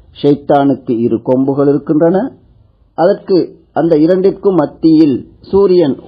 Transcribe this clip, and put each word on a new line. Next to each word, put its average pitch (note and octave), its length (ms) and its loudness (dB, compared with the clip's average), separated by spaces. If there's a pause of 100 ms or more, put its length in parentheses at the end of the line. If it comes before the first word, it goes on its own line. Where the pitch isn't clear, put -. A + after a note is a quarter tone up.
(160)
ஷைத்தானுக்கு C#3 840 -2
இரு A#2 240 -2
கொம்புகள் C3+ 460 0
இருக்கின்றன. D3+ 480 0 (840)
அதற்கு G3 400 0 (340)
அந்த E3 260 0
இரண்டிற்கும் F#3 580 0
மத்தியில் D3+ 600 0 (260)
சூரியன் F3+ 540 0 (100)